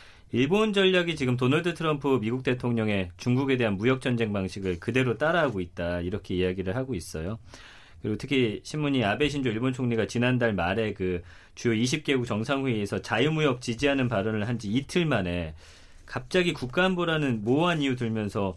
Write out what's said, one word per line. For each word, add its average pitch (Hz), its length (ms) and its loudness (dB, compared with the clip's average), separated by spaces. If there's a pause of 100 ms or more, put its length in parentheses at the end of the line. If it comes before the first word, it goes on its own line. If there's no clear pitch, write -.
(320)
일본 196 420 4
전략이 185 420 4
지금 127 220 2
도널드 156 340 2
트럼프 147 480 2
미국 117 220 -2
대통령의 113 720 0
중국에 131 400 2
대한 110 220 2
무역 131 240 2
전쟁 117 320 0
방식을 95 460 -2
그대로 123 360 0
따라하고 147 460 0
있다, 87 400 -4
이렇게 95 320 -4
이야기를 92 420 0
하고 131 180 -4
있어요. 85 440 -6 (640)
그리고 107 160 -2
특히 131 460 0
신문이 143 380 0
아베 113 280 2
신조 139 180 -2
일본 117 240 0
총리가 120 340 0
지난달 120 460 2
말에 98 400 0
그 90 300 -2 (320)
주요 - 180 0
이십 127 320 0
개국 131 220 0
정상회의에서 113 760 -2
자유무역 143 640 0
지지하는 131 460 0
발언을 107 380 0
한 120 120 -2
지 107 100 -8
이틀 147 380 0
만에 87 480 -2 (520)
갑자기 175 480 -2
국가안보라는 156 880 0
모호한 156 380 2
이유 135 140 0
들면서 110 600 -2